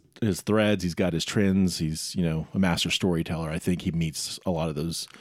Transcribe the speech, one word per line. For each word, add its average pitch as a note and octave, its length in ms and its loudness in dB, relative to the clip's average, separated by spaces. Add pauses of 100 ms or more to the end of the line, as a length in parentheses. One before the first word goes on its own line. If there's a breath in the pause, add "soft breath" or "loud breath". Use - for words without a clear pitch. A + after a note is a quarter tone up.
(200)
his G2+ 220 0
threads, G#2 420 2
he's F2 100 0
got F2 200 0
his D#2+ 100 0
trends, F#2+ 540 4
he's, D#2 360 -4
you F#2 100 0
know, D#2+ 280 0
a G2+ 60 -4
master F2 320 2
storyteller. E2 580 0
I D#2+ 100 -4
think F2+ 240 0
he F#2 80 -2
meets D#2+ 540 -4
a F#2+ 60 -2
lot E2 180 -2
of D2+ 60 -4
those D#2+ 340 -6 (120)